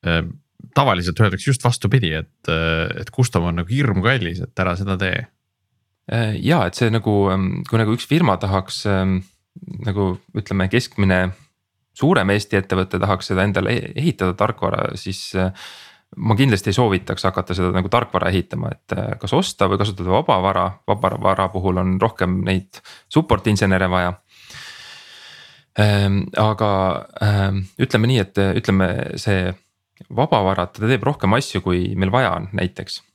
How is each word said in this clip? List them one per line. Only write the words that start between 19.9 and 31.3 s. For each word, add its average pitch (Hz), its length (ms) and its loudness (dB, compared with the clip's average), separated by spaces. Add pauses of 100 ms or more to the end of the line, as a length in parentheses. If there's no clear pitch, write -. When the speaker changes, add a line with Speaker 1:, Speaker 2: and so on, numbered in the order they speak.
Speaker 2:
vaba 127 300 2
vara. 95 240 2 (160)
Vaba 104 340 0
vara 98 320 0
puhul 92 320 -2
on 92 160 0
rohkem 92 460 0
neid 95 400 -4 (220)
support - 440 0
insenere 95 400 2
vaja. 90 240 0 (1600)
Ähm, 101 480 4 (120)
aga, 107 360 2 (460)
ähm, 98 480 0 (100)
ütleme 113 340 0
nii, 127 120 4
et, - 180 -2
äh, 98 160 2
ütleme, 95 360 2 (240)
see 92 360 -2 (560)
vaba 120 360 0
vara, 92 240 2
ta - 180 -8
teeb 113 180 2
rohkem 120 300 0